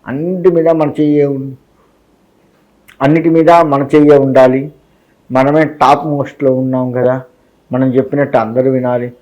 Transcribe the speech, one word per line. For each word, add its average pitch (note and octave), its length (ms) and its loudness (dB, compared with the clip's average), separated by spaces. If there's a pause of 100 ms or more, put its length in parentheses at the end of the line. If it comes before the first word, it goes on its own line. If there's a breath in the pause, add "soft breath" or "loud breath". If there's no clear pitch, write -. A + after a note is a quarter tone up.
అన్నిటి F3 440 -2
మీద E3 180 0
మన D#3 320 0
చెయ్యే D3 260 0
ఉం-, C3+ 260 -8 (1500)
అన్నిటి D#3+ 280 0
మీద E3 200 4
మన D3 440 2
చెయ్యే D3 240 6
ఉండాలి, C3+ 540 2 (600)
మనమే C#3+ 320 2
టాప్ D3 420 0
మోస్ట్‌లో C#3 480 -4
ఉన్నాం B2+ 380 -4
కదా, B2+ 300 -2 (500)
మనం C3 220 -2
చెప్పినట్టు C3+ 420 -2
అందరూ A#2+ 340 -2
వినాలి B2 520 -4